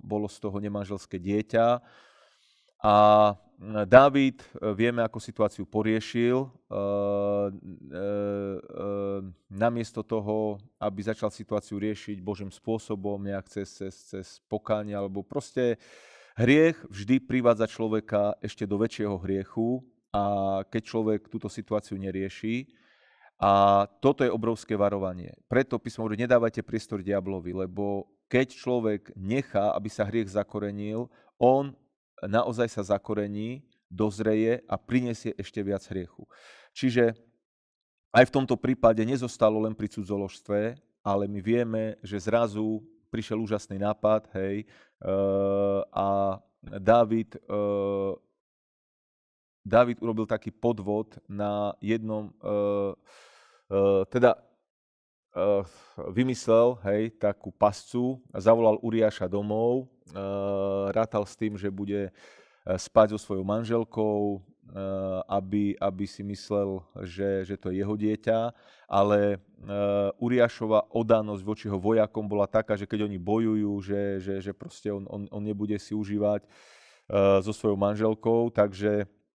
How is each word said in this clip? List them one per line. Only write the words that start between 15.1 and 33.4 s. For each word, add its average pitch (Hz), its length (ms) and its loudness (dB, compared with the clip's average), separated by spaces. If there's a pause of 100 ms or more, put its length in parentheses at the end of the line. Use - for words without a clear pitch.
proste 123 560 -2 (580)
hriech 147 380 6 (160)
vždy 104 320 0
privádza 117 480 2
človeka 107 640 -2 (100)
ešte 110 220 -8
do 101 100 -2
väčšieho 104 380 -2
hriechu 98 680 -4 (320)
a 98 560 0
keď 110 140 -4
človek 110 380 -2 (120)
túto 110 160 -8
situáciu 101 480 -6
nerieši, 98 720 -6 (760)
a 101 440 6 (120)
toto 139 240 2
je 127 80 4
obrovské 110 480 -2
varovanie. 95 560 -2 (160)
Preto 131 240 2
písmo 113 320 -6
hovorí, 107 80 -2
nedávajte 117 480 2
priestor 110 400 -6
diablovi, 95 480 -4
lebo 95 560 -6 (240)
keď 131 240 2
človek 110 480 -2 (160)
nechá, 104 560 -2
aby 101 160 -6
sa 104 160 -4
hriech 104 240 -2
zakorenil, 104 800 -6 (320)
on 135 320 4 (480)
naozaj 113 480 0
sa - 100 -6 (160)
zakorení, 104 720 -6 (240)